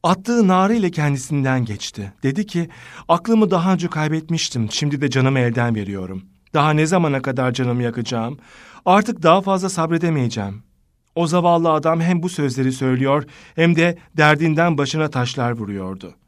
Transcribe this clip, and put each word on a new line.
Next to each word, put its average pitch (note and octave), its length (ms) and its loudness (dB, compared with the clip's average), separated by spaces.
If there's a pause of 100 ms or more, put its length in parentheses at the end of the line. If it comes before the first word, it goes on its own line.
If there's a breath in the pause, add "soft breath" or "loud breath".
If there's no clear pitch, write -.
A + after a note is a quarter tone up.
Attığı F#3+ 440 2
nara F#3+ 260 4
ile G3 180 0
kendisinden C3+ 720 0
geçti. G2+ 480 -10 (100)
Dedi D3 220 -2
ki, E3+ 240 -4 (380 loud breath)
"Aklımı G#3+ 440 2
daha F#3 220 2
önce E3+ 140 -2
kaybetmiştim, D#3 840 -4
şimdi C#3+ 300 -2
de C#3+ 80 0
canımı C3 300 2
elden A#2+ 360 0
veriyorum. F#2+ 480 -8 (300)
Daha D3+ 180 2
ne D3+ 140 2
zamana D#3 360 0
kadar B2+ 300 -2
canımı A#2+ 320 -2
yakacağım? A#2 540 -6 (480 loud breath)
Artık F3+ 380 2
daha F3+ 180 6
fazla F#3+ 280 -2
sabredemeyeceğim." D#3 920 -2 (520)
O E3+ 120 0
zavallı E3+ 440 2
adam D#3+ 300 0
hem E3+ 220 0
bu F3+ 60 -4
sözleri C3 420 -2
söylüyor C3+ 520 0 (320 loud breath)
hem E3 200 4
de E3+ 220 2 (200 loud breath)
derdinden D#3 600 4
başına D3 320 -2
taşlar B2 420 -2
vuruyordu. G2 640 -8 (120)